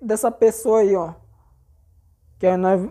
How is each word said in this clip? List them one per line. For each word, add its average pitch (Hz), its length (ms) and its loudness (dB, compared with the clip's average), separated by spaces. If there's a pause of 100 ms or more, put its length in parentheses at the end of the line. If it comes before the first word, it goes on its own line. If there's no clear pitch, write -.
dessa 220 300 -2
pessoa 226 500 0
aí, 196 160 2
ó. 170 160 -6 (1300)
Que 185 80 -2
eu 185 100 2
não 185 340 0